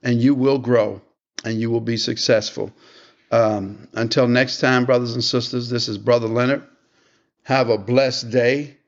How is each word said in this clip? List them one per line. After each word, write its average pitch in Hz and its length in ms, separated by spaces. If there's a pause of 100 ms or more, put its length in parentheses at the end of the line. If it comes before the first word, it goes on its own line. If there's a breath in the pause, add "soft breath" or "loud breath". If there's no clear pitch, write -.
and 123 180
you 135 140
will 135 240
grow 107 420 (440)
and 110 160
you 117 100
will 117 100
be 117 160
successful. - 760 (580 soft breath)
Um, 107 640
until 120 340
next 123 320
time, 127 280
brothers 123 280
and 123 80
sisters, 120 460
this 117 200
is 104 100
Brother 117 300
Leonard. 123 340 (840)
Have 131 240
a 110 100
blessed 123 520
day 131 580